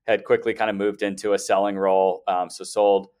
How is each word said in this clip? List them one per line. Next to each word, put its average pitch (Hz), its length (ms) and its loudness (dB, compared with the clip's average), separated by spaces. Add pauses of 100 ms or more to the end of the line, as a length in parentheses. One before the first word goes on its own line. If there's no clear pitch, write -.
had 104 160 0
quickly 113 320 0
kinda 110 180 -2
moved 101 300 -2
into 101 300 -2
a 98 60 2
selling 98 380 0
role. 95 520 2
Um, 90 200 -2
so - 140 -16
sold 98 460 2 (120)